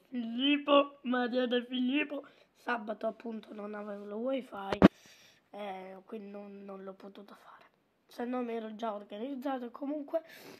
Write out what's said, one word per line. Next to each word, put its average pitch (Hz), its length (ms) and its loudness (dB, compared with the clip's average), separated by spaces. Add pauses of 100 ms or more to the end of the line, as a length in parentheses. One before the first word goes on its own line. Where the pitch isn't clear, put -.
Filippo, 285 960 4
Maria 247 440 2
De 240 180 2
Filippo. 277 600 0 (300)
Sabato 220 500 -2
appunto 220 480 -8
non 208 180 -8
avevo 208 320 -8
lo 208 120 -6
wifi, 220 600 -2 (720)
eh, 190 560 -8
quindi 202 240 -10
non, 202 340 -12
non 196 200 -12
l'ho 196 100 -10
potuto 202 400 -16
fare, - 320 -20 (400)
se - 200 -8
no 254 180 -2
mi 233 100 -4
ero 220 220 -6
già 220 180 -2
organizzato. 240 800 -6
Comunque 294 500 -4 (380)